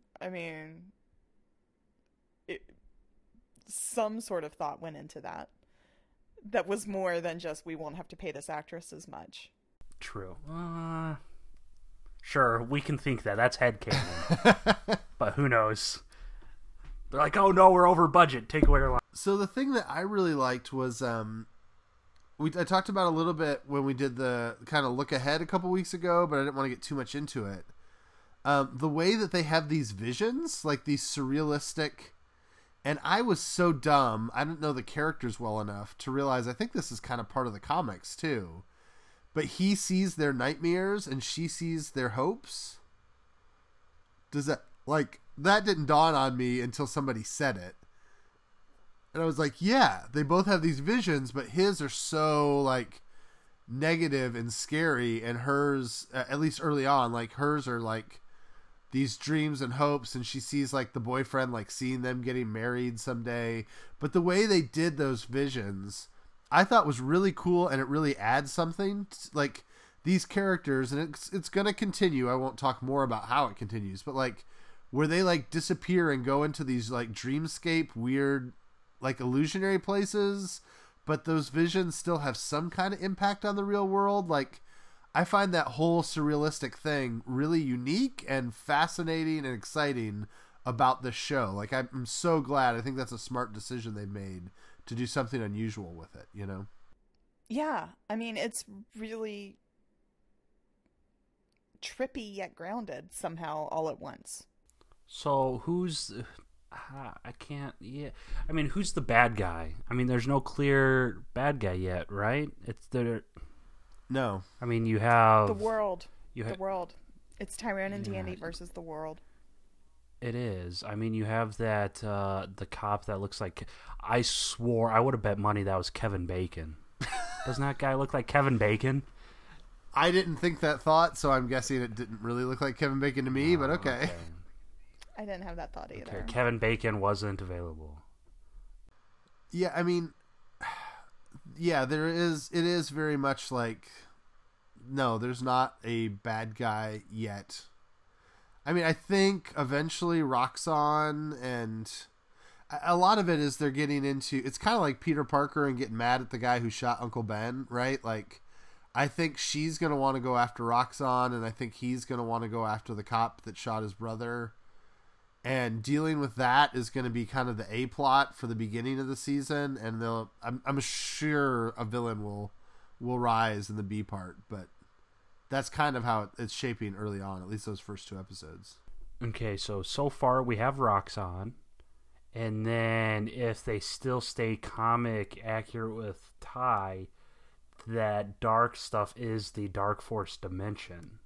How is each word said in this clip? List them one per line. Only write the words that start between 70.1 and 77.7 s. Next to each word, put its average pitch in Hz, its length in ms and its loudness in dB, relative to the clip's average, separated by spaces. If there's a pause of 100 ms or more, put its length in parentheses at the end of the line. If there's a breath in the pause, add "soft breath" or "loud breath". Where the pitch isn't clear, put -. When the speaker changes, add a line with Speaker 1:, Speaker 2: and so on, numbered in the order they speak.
Speaker 3:
characters, 156 640 0
and 143 100 0
it's, 156 320 -8
it's 185 180 -4
gonna 202 240 2
continue. 170 560 2
I 127 40 2
won't 131 240 -2
talk 135 240 0
more 135 200 0
about 110 240 0
how 131 200 2
it 101 100 -8
continues, 101 460 -8
but, 143 120 -10
like, 131 300 -2 (460 soft breath)
where 143 160 2
they, 170 160 4
like, 170 280 2
disappear 170 600 2
and 131 140 0
go 139 180 4
into 151 220 -2
these, 123 260 0
like, 120 220 -4
dreamscape, 156 840 -2